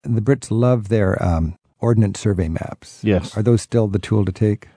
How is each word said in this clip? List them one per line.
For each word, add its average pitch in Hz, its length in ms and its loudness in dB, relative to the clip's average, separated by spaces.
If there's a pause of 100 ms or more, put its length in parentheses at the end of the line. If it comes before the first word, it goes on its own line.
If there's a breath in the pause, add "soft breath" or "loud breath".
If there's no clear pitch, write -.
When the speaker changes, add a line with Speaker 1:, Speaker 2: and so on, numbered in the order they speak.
Speaker 1:
The 113 180 -2
Brits 131 280 0
love 117 380 0
their, 101 340 0
um, 82 340 0 (240)
Ordnance 110 400 2
Survey 92 280 0
maps. - 540 -10
Speaker 2:
Yes. 95 340 0
Speaker 1:
Are 110 60 -2
those 113 180 4
still 113 280 -2
the 98 100 -2
tool 107 260 0
to 95 80 -2
take? 104 440 -2